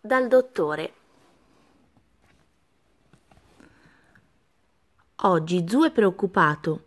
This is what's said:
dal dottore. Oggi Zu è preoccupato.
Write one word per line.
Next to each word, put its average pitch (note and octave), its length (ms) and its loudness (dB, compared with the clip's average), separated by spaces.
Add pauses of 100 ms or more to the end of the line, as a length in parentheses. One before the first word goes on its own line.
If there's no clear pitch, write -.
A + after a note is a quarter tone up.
dal B3+ 280 -2
dottore. E3 640 0 (4000)
Oggi F3 440 0
Zu B3 140 2
è D#4 80 2
preoccupato. F3+ 960 0